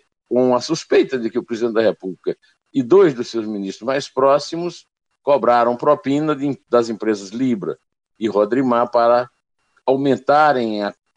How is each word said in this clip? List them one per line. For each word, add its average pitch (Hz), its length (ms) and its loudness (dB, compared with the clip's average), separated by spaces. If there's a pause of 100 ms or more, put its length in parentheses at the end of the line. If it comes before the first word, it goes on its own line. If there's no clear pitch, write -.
(280)
com 127 260 2
a 120 80 0
suspeita - 560 0
de 113 140 -4
que 120 80 -4
o - 40 -8
presidente 117 300 -4
da 113 80 2
República 95 560 -4 (340)
e 139 120 -2
dois 165 320 4
dos 117 140 -8
seus 110 180 -6
ministros 101 360 -8
mais 131 240 -6
próximos 147 760 -2 (380)
cobraram 120 520 2
propina 147 600 0
de, 135 200 -4 (140)
das 120 180 2
empresas 104 420 -4
Libra 107 500 -4 (400)
e 110 80 -4
Rodrimar 117 640 0
para 120 360 2 (560)
aumentarem 135 1000 2
a 101 100 -4 (240)